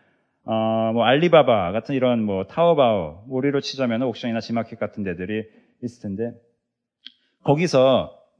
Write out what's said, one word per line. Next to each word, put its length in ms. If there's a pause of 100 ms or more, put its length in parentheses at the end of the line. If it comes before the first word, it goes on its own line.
(480)
어, 460
뭐 120
알리바바 680
같은 240
이런 260
뭐 240
타오바오, 840
우리로 320
치자면 420
옥션이나 380
지마켓 360
같은 260
데들이 420 (360)
있을 220
텐데, 300 (1120)
거기서 680 (260)